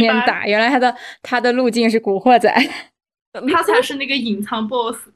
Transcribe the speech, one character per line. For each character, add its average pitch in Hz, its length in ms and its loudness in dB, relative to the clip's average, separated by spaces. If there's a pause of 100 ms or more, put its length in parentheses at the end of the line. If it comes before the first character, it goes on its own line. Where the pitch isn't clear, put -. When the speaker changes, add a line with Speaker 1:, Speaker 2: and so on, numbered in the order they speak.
(120)
Speaker 1:
天 233 140 0
打， 208 180 -4
原 208 140 0
来 226 100 2
他 277 80 2
的， 247 160 2 (300)
他 247 180 -4
的 240 120 2
路 247 180 0
径 226 180 2
是 220 120 2
古 196 180 -2
惑 247 180 6
仔。 220 160 4 (800)
Speaker 2:
他 311 300 0
才 427 180 2
是 302 140 -2
那 277 100 -8
个 269 120 -2
隐 220 260 -4
藏 220 240 -6
boss。 240 320 -4 (180)